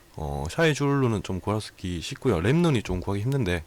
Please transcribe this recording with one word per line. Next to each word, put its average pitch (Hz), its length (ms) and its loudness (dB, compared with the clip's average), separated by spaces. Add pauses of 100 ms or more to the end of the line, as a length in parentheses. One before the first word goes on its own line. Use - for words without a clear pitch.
(160)
어, 71 340 -4
샤의 165 240 2
줄 139 280 2
룬은 113 220 2
좀 95 160 -6
구하기 95 640 -4
쉽고요. 110 380 0
랩눈이 135 440 4
좀 90 180 -4
구하기 101 200 -4
힘든데 104 460 0